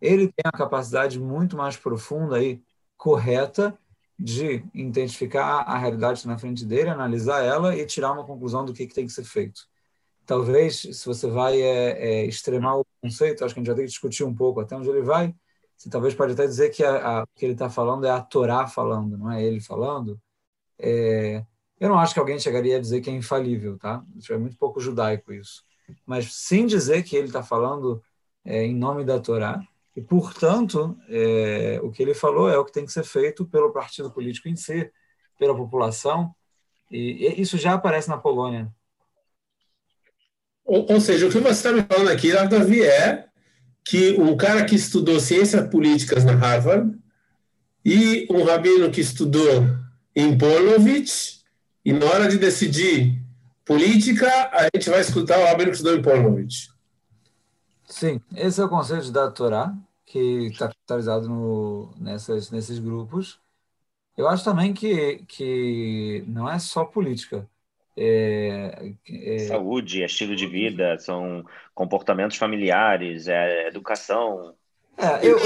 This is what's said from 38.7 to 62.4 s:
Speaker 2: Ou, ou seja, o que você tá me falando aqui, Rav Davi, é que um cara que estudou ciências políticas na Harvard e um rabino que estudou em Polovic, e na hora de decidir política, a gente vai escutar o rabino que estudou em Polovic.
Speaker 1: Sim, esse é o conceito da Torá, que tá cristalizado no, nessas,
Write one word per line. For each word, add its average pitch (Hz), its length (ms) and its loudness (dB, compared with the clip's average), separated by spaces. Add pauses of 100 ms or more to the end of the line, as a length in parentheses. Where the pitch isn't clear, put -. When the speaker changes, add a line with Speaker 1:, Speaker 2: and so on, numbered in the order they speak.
Speaker 2:
Ou, 208 280 2
ou 214 80 8
seja, 180 260 4
o 185 40 4
que 226 100 2
você 254 240 2
tá 240 100 2
me 220 80 4
falando 190 280 4
aqui, 160 200 2
Rav 196 180 4
Davi, 214 340 6
é 196 440 4 (580)
que 185 360 4
um 156 160 6
cara 208 280 4
que 214 120 4
estudou 165 420 2
ciências 185 500 4
políticas 147 560 4
na 127 120 6
Harvard 123 600 4 (880)
e 220 460 4
um 175 140 4
rabino 170 480 6
que 151 80 -2
estudou 143 640 4 (500)
em 147 240 4
Polovic, 208 1040 4 (440)
e 139 80 2
na 147 140 4
hora 196 220 4
de 196 100 4
decidir 165 840 2 (440)
política, 214 640 4 (240)
a 165 200 4
gente 165 180 -2
vai 185 100 6
escutar 170 400 2
o 175 40 6
rabino 170 260 4
que - 60 -2
estudou 165 200 2
em 135 60 0
Polovic. 117 640 2 (1160)
Speaker 1:
Sim, 147 360 -6 (160)
esse 185 240 -2
é 196 40 0
o 185 40 -2
conceito 151 420 -4
da 135 180 0
Torá, 123 460 -2 (300)
que 123 540 -2
tá 117 100 -4
cristalizado 113 600 -4
no, 110 720 -6
nessas, 104 520 -8